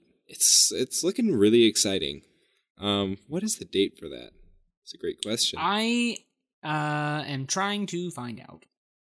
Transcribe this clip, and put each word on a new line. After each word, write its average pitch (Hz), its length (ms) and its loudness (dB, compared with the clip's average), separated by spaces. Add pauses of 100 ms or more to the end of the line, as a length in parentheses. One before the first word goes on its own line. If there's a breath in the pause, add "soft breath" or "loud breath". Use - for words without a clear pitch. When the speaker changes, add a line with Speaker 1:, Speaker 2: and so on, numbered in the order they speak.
(280)
Speaker 1:
it's, - 440 4
it's - 320 -2
looking 196 320 2
really 110 280 8
exciting. 95 580 0 (560)
Um, 101 400 -2 (100)
what 170 160 -6
is 214 140 -2
the - 80 -12
date - 340 0
for - 80 -14
that? 64 220 -14 (540)
It's - 100 -18
a - 40 -20
great - 240 -8
question. - 400 -2
Speaker 2:
I, 226 540 0 (480)
uh, 151 640 -4
am 135 180 -6
trying 202 420 -4
to 175 240 -6
find 120 280 -12
out. - 240 -20 (520)